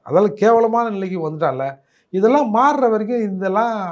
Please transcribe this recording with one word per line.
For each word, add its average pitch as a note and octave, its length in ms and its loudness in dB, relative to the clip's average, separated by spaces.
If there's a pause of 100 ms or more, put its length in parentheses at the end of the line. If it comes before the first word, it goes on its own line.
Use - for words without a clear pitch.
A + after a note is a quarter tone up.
அதால F#3 200 2
கேவலமான A3+ 640 2
நிலைக்கு F#3 400 -6
வந்துட்டான்ல. C3+ 480 -4 (320)
இதெல்லாம் A3 440 2
மாறுற C4+ 360 2
வரைக்கும் G#3+ 460 -2
இதெல்லாம் G3 380 -2 (180)